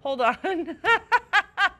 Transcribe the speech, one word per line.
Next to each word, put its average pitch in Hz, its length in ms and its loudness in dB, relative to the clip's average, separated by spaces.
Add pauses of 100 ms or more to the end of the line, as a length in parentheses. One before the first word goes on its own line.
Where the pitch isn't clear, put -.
Hold 269 200 -6
on. 320 560 -2
<laughs> 440 1040 0